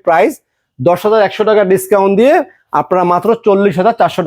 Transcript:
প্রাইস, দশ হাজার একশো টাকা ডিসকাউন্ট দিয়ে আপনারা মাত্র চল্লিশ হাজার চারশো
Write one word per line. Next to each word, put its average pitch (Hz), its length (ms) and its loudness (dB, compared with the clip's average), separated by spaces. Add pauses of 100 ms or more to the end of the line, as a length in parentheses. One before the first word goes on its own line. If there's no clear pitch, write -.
প্রাইস, 185 280 0 (460)
দশ 170 260 0
হাজার 214 220 2
একশো 202 220 -4
টাকা 214 120 2 (100)
ডিসকাউন্ট 196 480 0
দিয়ে 269 140 4 (460)
আপনারা 180 240 -2 (100)
মাত্র 175 160 -2 (160)
চল্লিশ 196 340 0
হাজার 220 200 0
চারশো - 280 -2